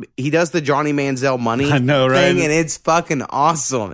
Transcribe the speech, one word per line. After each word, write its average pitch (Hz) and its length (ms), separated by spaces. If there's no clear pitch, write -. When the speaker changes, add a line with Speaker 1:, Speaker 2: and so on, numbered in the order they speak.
Speaker 1:
he 135 140
does 165 200
the 170 100
Johnny 147 320
Manziel 135 460
money 120 320
Speaker 2:
<laughs> - 0
I 143 60
know, 131 300
right? 135 260
Speaker 1:
thing, 175 80
and 151 100
it's 160 260
fucking 165 460
awesome. 135 720